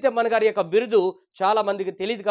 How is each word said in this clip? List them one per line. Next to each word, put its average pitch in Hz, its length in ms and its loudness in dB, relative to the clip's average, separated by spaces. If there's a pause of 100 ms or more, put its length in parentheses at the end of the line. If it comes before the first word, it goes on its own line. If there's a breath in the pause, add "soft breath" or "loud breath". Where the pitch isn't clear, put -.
తిమ్మన్న 233 300 0
గారి 220 160 2
యొక్క 214 140 -2 (100)
బిరుదు 220 300 2 (360 soft breath)
చాలా 214 300 2
మందికి 196 320 -4
తెలియదు. 202 300 -6